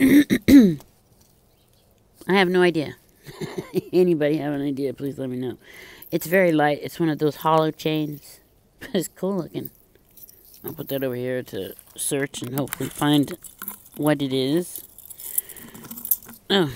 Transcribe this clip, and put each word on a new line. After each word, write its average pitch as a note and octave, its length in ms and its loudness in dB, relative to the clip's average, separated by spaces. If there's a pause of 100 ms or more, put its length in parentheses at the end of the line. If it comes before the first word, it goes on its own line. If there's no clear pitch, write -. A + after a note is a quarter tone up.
(2250)
have F#3 200 4
no F3+ 140 2
idea. D#3 340 0 (460)
<laughs> - 500 -8
Anybody D#3+ 460 2
have D3 160 -4
an C#3 80 -4
idea, C#3 320 -4
please C#3 240 -8
let C3+ 100 -6
me B2 80 -8
know. B2+ 220 -6 (520)
It's E3 160 -4
very F3+ 260 4
light. D3 300 2
It's - 160 -10
one E3 120 2
of D3 80 -2
those D3+ 180 0
hollow D#3+ 340 2
chains. D3+ 680 -6 (380)
<laughs> - 20 -20
But - 140 -10
it's F3 140 -2
cool F#3+ 300 -6
looking. D3+ 320 -8 (920)
I'll D3 80 -10
put D3+ 160 -14
that C#3 140 -6
over B2+ 120 -4
here B2+ 280 -6
to G2 320 -12 (220)
search - 460 -6
and B2 140 -8
hopefully C3 320 -6
find D3 480 0 (600)
what D3 260 0
it C3+ 100 -4
is. C#3 520 -2 (1700)
Oh, F3+ 240 2